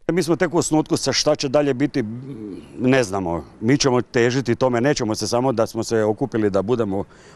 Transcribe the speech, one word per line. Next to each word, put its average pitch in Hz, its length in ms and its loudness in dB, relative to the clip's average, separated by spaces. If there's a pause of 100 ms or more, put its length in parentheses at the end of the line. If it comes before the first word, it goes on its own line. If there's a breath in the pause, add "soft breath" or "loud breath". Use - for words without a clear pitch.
(120)
Mi 175 100 0
smo 160 140 2
tek 165 180 0
u 175 40 4
osnutku, 151 380 0
sa 127 160 -2
šta 147 240 2
će 147 120 -4
dalje 143 260 2
biti, 139 300 -2 (760)
ne 127 240 4
znamo. 92 420 -4 (160)
Mi 123 180 4
ćemo 123 240 2
težiti 120 520 0
tome, 120 260 0
nećemo 123 340 0
se 104 140 -4
samo 123 240 0
da 113 140 0
smo 113 180 -6
se 113 180 0
okupili 107 480 0
da 95 120 0
budemo 101 420 -2 (320 loud breath)